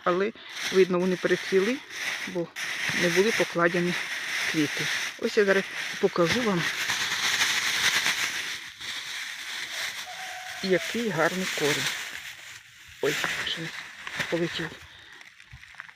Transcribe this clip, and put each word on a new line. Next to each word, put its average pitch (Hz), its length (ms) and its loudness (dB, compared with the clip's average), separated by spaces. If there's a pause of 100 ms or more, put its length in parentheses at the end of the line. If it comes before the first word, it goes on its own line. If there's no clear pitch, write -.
але, 185 280 2 (400)
видно, 185 260 6
вони 185 180 2
перецвіли, 190 600 2 (580)
бо 170 140 -2 (540)
не 175 60 6
були 185 300 6
покладені 175 560 4 (560)
квіти. 156 340 2 (340)
Ось - 180 0
я 208 80 8
зараз 196 200 4 (360)
покажу 185 420 4
вам, 196 200 2 (4000)
який 190 460 0
гарний 175 380 2 (120)
корінь. 143 300 2 (1120)
Ой, 147 120 2 (320)
ще - 140 -4
не 160 80 -6 (640)
полетів. 165 400 -2 (1300)